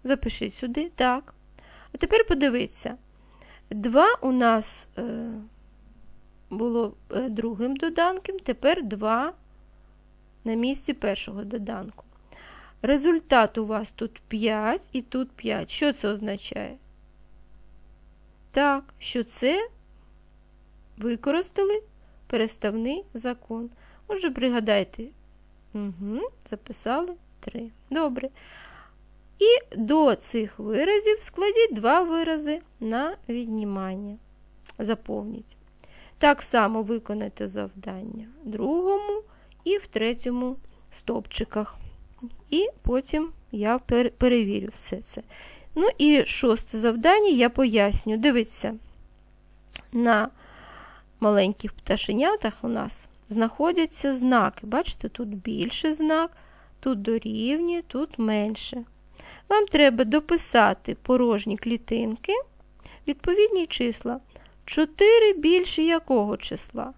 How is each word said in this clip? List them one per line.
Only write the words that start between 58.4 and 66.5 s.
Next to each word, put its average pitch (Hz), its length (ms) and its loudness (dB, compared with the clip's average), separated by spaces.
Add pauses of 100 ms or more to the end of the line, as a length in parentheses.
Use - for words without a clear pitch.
Вам 415 180 4
треба 269 380 6
дописати 233 1000 2
порожні 226 540 2
клітинки, 226 760 -4 (760)
відповідні 370 600 2
числа. 240 540 -4 (440)
Чотири 415 680 6
більше 349 500 2
якого 277 540 2
числа? - 600 -10